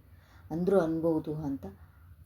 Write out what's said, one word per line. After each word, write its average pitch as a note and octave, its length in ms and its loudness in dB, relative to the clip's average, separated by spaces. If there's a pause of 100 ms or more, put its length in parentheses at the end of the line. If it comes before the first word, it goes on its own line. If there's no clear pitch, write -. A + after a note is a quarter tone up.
(520)
ಅಂದ್ರೂ F3+ 280 2
ಅನ್ಬೋದು D#3+ 560 0
ಅಂತ. C#3+ 300 -6 (600)